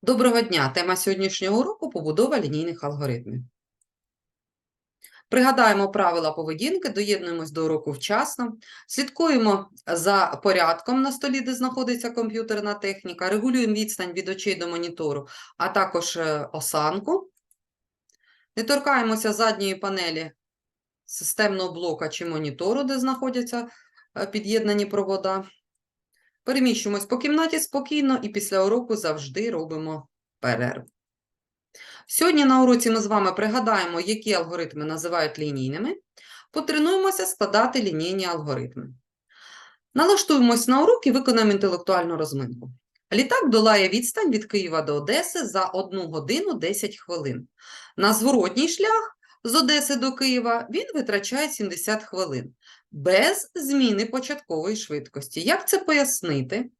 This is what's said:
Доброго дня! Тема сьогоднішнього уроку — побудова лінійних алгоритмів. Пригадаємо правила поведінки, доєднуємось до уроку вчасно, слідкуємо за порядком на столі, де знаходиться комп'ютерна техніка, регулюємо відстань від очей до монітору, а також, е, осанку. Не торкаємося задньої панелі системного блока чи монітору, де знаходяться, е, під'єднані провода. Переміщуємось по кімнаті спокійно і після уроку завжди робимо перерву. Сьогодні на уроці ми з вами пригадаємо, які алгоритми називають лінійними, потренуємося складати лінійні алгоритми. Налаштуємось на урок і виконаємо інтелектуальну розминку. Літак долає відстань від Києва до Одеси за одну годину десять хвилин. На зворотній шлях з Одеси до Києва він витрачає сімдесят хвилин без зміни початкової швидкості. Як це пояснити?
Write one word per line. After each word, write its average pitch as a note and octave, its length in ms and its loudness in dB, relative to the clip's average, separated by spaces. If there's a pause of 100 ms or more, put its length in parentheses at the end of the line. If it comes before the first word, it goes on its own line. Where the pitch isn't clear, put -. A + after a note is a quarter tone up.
(100)
Доброго A#3 320 6
дня! D#3 280 2
Тема F3+ 260 0
сьогоднішнього F#3+ 640 0
уроку — E4 300 -2
побудова F3 500 0
лінійних D#3+ 440 -4
алгоритмів. C3 580 -6 (1900)
Пригадаємо A3+ 640 4
правила E3+ 400 2
поведінки, G3+ 580 -4
доєднуємось F3 600 -4
до D#3+ 140 -2
уроку D#3 260 -2
вчасно, A3 680 -2 (300)
слідкуємо A#3+ 800 2 (180)
за F3 560 2
порядком F3+ 580 2
на C4+ 100 0
столі, C4+ 300 -2
де B3 120 -4
знаходиться B3 560 -2
комп'ютерна A3 640 -4
техніка, F#3+ 560 -6
регулюємо A3+ 440 2
відстань G#3 380 -4
від F3+ 180 -6
очей F#3+ 260 -2
до F3 120 -6
монітору, E3+ 600 -6 (300)
а F3+ 100 -2
також, F#3+ 500 -2
е, D3+ 360 -4
осанку. F3 760 -2 (1300)
Не A3 80 -4
торкаємося A3+ 680 0
задньої G3+ 420 0
панелі E3+ 560 -6 (720)
системного F#3+ 680 -2
блока E3 360 -4
чи E3+ 160 -8
монітору, E3 580 -2
де C4 160 -2
знаходяться, B3+ 680 -4 (500)
е, G3 80 -4
під'єднані G#3 600 -2
провода. F#3+ 600 -2 (1000)
Переміщуємось A3+ 600 0
по B3 120 -2
кімнаті D#4 420 0
спокійно C#4 600 0
і G#3 80 -6
після G3 340 0
уроку A3+ 320 2
завжди D#3+ 560 -4
робимо D#3+ 560 -6 (320)
перерву. B2 460 -2 (1200)
Сьогодні D#4 380 4
на C4 180 8
уроці A#3+ 280 6
ми A3+ 80 2
з G#3+ 60 -2
вами G3+ 260 2
пригадаємо, G3+ 720 0
які G#3+ 320 -2
алгоритми E3 520 -4
називають D#3 540 -2
лінійними, D3+ 560 -4 (560)
потренуємося F#4 720 0
складати C4+ 560 2
лінійні F#3 440 -2
алгоритми. C3+ 640 -6 (1040)
Налаштуємось C#4+ 760 6
на C4 160 6
урок A#4+ 240 6
і C4 40 4
виконаємо A3+ 400 4
інтелектуальну F3+ 640 0
розминку. C3 520 -6 (440)
Літак F4+ 360 2
долає G#3+ 400 6
відстань B3 420 0
від G#3+ 140 0
Києва F3 360 -2
до D3 140 -2
Одеси C4 500 -2
за F#3+ 200 -2
одну F#3 420 -6
годину F3+ 460 -4
десять G3+ 440 -4
хвилин. C#3+ 500 -8 (500)
На G#3 160 4
зворотній A3 540 2
шлях A4 520 0 (240)
з A#3 120 -2
Одеси D4 400 2
до C4 160 0
Києва B3 600 0
він F#4+ 220 -4
витрачає B3+ 560 -2
сімдесят G#3 540 -4
хвилин C#3+ 500 -6 (380)
без G3 640 2
зміни C4 500 2
початкової A3+ 680 -4
швидкості. D3 680 -8
Як D#4 280 0
це F#4+ 100 4
пояснити? A#3+ 920 0 (100)